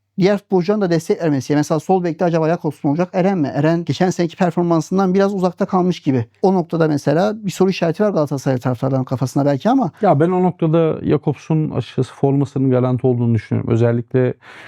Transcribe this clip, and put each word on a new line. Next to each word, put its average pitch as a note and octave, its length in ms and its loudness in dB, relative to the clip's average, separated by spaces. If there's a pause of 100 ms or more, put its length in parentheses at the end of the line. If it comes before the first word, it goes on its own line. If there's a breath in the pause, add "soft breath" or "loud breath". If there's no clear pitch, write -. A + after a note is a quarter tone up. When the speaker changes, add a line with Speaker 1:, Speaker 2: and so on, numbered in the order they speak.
(180)
Speaker 1:
diğer G3 200 2
futbolcuların F#3+ 420 0
da F#3 100 0
destek E3+ 320 -2
vermesi. D3 340 0
Mesela D3+ 240 0
sol F#3+ 240 0
bekte E3+ 200 -2
acaba D#3+ 240 0
Jakobs E3 360 -4
mu D3+ 60 0
olacak, E3+ 220 -2
Eren F#3+ 260 0
mi? C#3 160 -2
Eren E3 300 0
geçen F3+ 260 -2
seneki E3+ 260 -4
performansından F3+ 800 0
biraz G3 200 2
uzakta F#3 320 -2
kalmış F3+ 340 0
gibi. C3 240 0 (180)
O F#3+ 120 4
noktada E3 340 0
mesela F#3 580 0
bir F3+ 40 -4
soru F#3+ 200 2
işareti E3+ 320 -2
var G#3+ 80 2
Galatasaray C#3+ 480 -2
taraftarlarının C3 460 -2
kafasında C#3 420 -2
belki C#3+ 240 0
ama. B3 200 0 (120)
Speaker 2:
Ya E3 180 4
ben F3 100 2
o F#3 120 0
noktada E3 600 0
Jakobs'un D3+ 680 -2
açıkçası - 440 -4
formasının C3+ 560 0
garanti B2+ 360 0
olduğunu A#2+ 280 2
düşünüyorum. A2+ 380 -2
Özellikle A#2+ 640 0 (340 loud breath)